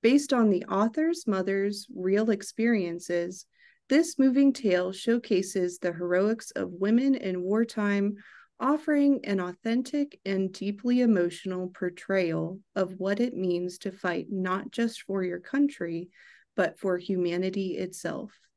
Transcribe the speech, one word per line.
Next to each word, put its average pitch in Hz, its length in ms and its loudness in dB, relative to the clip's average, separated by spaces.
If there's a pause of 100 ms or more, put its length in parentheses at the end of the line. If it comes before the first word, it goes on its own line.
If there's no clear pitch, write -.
Based 277 300 4
on 233 180 4
the 196 160 2
author's 233 600 0
mother's 196 680 -2
real 196 360 0
experiences, 185 1160 -2 (440)
this 330 280 2
moving 269 360 6
tale 185 400 0
showcases 190 840 0
the 175 120 -2
heroics 180 600 0
of 185 200 -4
women 226 440 2
in 185 260 -4
wartime, 202 760 0 (460)
offering 285 640 2
an 196 160 0
authentic 247 840 -4
and 190 300 -2
deeply 202 480 0
emotional 185 760 0
portrayal 175 840 -2 (160)
of 185 220 -2
what 196 220 -2
it 247 140 0
means 180 460 -2
to 196 120 -6
fight 175 380 -4
not 190 420 -4
just 233 300 -2
for 196 200 -4
your 180 180 -4
country, 180 680 -2 (480)
but - 240 0
for 185 180 0
humanity 185 800 -2
itself. - 540 -8 (260)